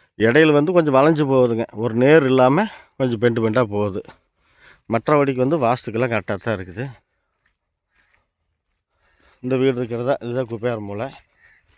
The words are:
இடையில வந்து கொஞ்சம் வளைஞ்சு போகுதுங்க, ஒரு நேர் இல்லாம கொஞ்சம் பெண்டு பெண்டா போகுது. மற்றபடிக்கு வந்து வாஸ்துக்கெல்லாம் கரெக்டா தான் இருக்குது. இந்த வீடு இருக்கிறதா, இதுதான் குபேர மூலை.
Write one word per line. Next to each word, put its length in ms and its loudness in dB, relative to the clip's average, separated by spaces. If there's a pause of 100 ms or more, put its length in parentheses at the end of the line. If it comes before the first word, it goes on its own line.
(180)
இடையில 340 4
வந்து 200 2
கொஞ்சம் 220 2
வளைஞ்சு 380 2
போகுதுங்க, 400 2
ஒரு 220 -6
நேர் 300 4
இல்லாம 420 2 (300)
கொஞ்சம் 220 -2
பெண்டு 320 0
பெண்டா 140 0
போகுது. 360 -4 (880)
மற்றபடிக்கு 480 0
வந்து 220 0
வாஸ்துக்கெல்லாம் 540 -2
கரெக்டா 240 -4
தான் 220 -6
இருக்குது. 320 -12 (2500)
இந்த 160 -2
வீடு 200 0
இருக்கிறதா, 440 -4
இதுதான் 260 -6
குபேர 340 -6
மூலை. 280 -10 (680)